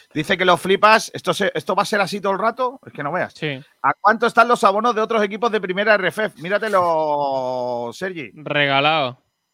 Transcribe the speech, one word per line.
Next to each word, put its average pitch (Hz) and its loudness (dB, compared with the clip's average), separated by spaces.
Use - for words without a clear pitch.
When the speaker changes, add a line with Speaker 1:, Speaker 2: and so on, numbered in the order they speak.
Speaker 1:
Dice 156 -2
que 180 0
lo 180 6
flipas. 202 2
¿Esto - -2
se, 196 -2
esto 170 -4
va 196 2
a - -8
ser 208 -2
así 190 -4
todo 196 -2
el 185 -2
rato? 247 -4
Es 131 -20
que 151 -12
no 147 -6
veas. 151 -4
Speaker 2:
Sí. 143 -8
Speaker 1:
¿A 139 2
cuánto 220 2
están 233 4
los 240 2
abonos 214 2
de 214 -2
otros 220 0
equipos 208 -2
de 208 -2
primera 202 0
R 185 0
F 214 -4
F? - -12
Míratelo, 147 -2
Sergi. 170 -10
Speaker 2:
Regalado. 143 0